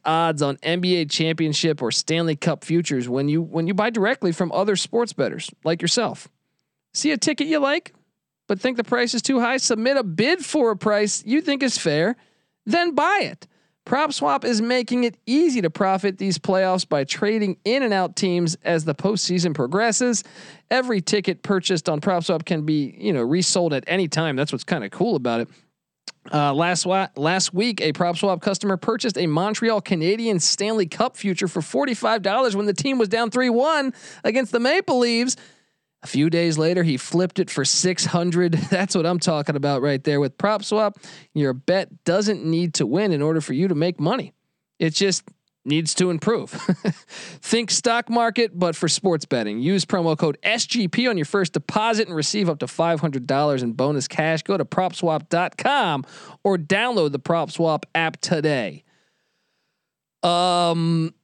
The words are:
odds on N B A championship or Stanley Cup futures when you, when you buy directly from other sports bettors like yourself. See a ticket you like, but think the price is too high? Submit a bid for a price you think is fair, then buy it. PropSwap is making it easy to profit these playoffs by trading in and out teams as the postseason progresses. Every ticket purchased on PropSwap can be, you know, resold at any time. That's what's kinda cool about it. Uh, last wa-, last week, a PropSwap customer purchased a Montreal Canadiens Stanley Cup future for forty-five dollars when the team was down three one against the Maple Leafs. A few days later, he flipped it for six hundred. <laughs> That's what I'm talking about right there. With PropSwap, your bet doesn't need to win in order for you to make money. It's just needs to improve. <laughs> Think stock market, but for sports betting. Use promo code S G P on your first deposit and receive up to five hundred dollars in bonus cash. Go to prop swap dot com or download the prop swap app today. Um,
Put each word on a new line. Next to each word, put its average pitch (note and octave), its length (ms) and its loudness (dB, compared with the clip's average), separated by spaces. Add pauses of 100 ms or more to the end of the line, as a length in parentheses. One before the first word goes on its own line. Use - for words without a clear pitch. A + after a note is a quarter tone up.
odds D#3+ 380 2
on C#3 200 -2
N E3+ 180 -2
B F3+ 160 2
A E3 80 0
championship D#3+ 760 0
or A#2 80 0
Stanley E3 460 0
Cup - 280 -2
futures C#3+ 440 0
when C3+ 200 0
you, D#3 140 2
when E3 240 -4
you G3 80 -2
buy G#3 160 2
directly G#3+ 420 0
from E3+ 200 -2
other G3 240 2
sports A#3 360 -2
bettors B2+ 380 -4 (140)
like E3 180 0
yourself. F3 460 -2 (680)
See - 160 0
a D4 80 2
ticket C#4+ 300 0
you D#4 120 2
like, C#4+ 340 -2 (520)
but G3 140 -2
think B3+ 160 0
the A#3 80 0
price A#3+ 300 0
is A#3 80 -2
too C4+ 180 2
high? A#3+ 180 0
Submit B3 380 2
a C4 60 2
bid A#3 420 0
for B3+ 260 2
a G#3 60 0
price G#3 500 0
you C4 140 2
think C#4+ 220 -2
is B3+ 160 0
fair, E3 380 0 (500)
then E4+ 280 2
buy F4 280 2
it. - 240 -8 (400)
PropSwap C#4 580 0
is A#3 160 2
making B3 440 0
it A#3 200 -2
easy C4 380 2
to E3 80 2
profit F#3+ 480 0
these F#3+ 180 0
playoffs F#3 500 2
by D3+ 180 0
trading G#3 600 0
in B3+ 180 2
and A3 120 2
out F#3 220 0
teams F3 460 0
as E3 220 0
the D#3 100 -2
postseason F3+ 600 0
progresses. G#3 680 0 (480)
Every B3+ 300 0
ticket F#3+ 420 -2
purchased F3+ 460 0
on D3+ 140 -2
PropSwap E3+ 420 0
can D#3 220 -2
be, D3+ 320 0
you G3+ 160 0
know, B2 80 0
resold E3+ 500 2
at C3+ 140 -4
any F#3 220 0
time. D#3 280 -2
That's C#3+ 160 -2
what's C3 120 -6
kinda A#2+ 260 -4
cool G#3 260 0
about A#2+ 240 0
it. A2+ 80 -4 (840)
Uh, D3 220 2
last E3+ 320 0
wa-, F#3+ 320 2
last F3 380 0
week, G#3 260 0
a D3+ 140 0
PropSwap F3 480 0
customer G3 340 0
purchased A3+ 400 -2
a E3+ 100 0
Montreal G#3 540 0
Canadiens G3 640 0
Stanley G#3 440 0
Cup A3 300 -4
future F#3+ 320 -2
for D#3+ 140 -4
forty-five A#3 580 0
dollars G#3 340 0
when G#3 120 -2
the G3+ 80 0
team C4+ 240 -2
was A3 100 2
down A3+ 220 0
three B3+ 180 0
one C4+ 460 2 (280)
against A3+ 300 0
the A#3 80 0
Maple D4+ 380 0
Leafs. A#3+ 380 0 (680)
A - 20 -16
few D3 240 0
days E3+ 280 2
later, E3+ 260 2
he D3+ 120 2
flipped F3+ 440 0
it F3+ 100 -2
for C#3 140 -2
six - 400 0
hundred. F3 480 2
<laughs> - 180 0
That's F#3+ 240 0
what E3 120 2
I'm F3+ 120 0
talking D3+ 380 0
about C#3 260 0
right C#3 220 0
there. C#3+ 160 2
With C3+ 180 -2
PropSwap, G#3 580 0 (380)
your C#3 200 0
bet F3 500 -2
doesn't F#3+ 400 0
need E3 300 0
to C#3 120 0
win F3+ 260 0
in D3 100 0
order D#3+ 180 0
for D3 140 -6
you D#3 120 2
to F#3 80 0
make E3+ 240 0
money. G3 340 -2 (460)
It's D#3+ 200 0
just G3 260 0 (440)
needs D#3 260 0
to F#3 160 2
improve. E3+ 400 -2
<laughs> - 340 -2 (560)
Think A3+ 300 0
stock A#3 400 0
market, A#3 480 2
but F3 160 2
for E3 140 0
sports E3 360 0
betting. A2 360 -2
Use F3 240 2
promo E3 340 0
code D#3 240 0
S A3 240 0
G G#3+ 220 0
P A#3+ 180 0
on A#3 100 0
your D#3 100 -2
first F#3+ 260 0
deposit A3 560 0
and E3+ 80 -8
receive E3+ 320 0
up D3+ 120 -2
to B2 60 -4
five E3 340 0
hundred C#3 260 -2
dollars C#3 360 2
in A#2+ 100 -2
bonus C3 360 0
cash. D#3+ 340 0
Go G3 140 -2
to D#3+ 80 0
prop F#3 300 -2
swap D#3 340 -2
dot E3+ 280 -2
com G3+ 480 0 (380)
or G3 160 2
download F#3+ 540 0
the C#3 60 -2
prop E3 320 -2
swap D#3+ 440 0
app D#3+ 260 0
today. C#3 640 -2 (1400)
Um, E3+ 1000 2